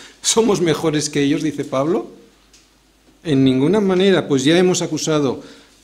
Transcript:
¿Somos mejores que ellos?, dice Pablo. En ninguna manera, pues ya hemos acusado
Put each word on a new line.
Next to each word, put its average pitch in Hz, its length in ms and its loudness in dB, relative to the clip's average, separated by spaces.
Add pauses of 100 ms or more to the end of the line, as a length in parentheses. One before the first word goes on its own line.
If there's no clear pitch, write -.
(220)
¿Somos 202 400 0
mejores 156 480 -2
que 147 100 -2
ellos?, 147 220 0
dice 143 240 -6
Pablo. 160 440 -2 (1120)
En 135 220 2
ninguna 139 360 2
manera, 190 460 2
pues 131 180 0
ya 160 120 4
hemos 180 240 2
acusado 151 600 -2 (420)